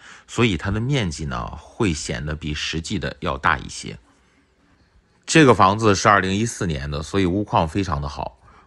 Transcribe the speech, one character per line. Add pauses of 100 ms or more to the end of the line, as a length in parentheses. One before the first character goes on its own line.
(260)
所
以
它
的
面
积
呢， (140)
会
显
得
比
实
际
的
要
大
一
些。 (1300)
这
个
房
子
是
二
零
一
四
年
的，
所
以
屋
况
非
常
的
好， (280)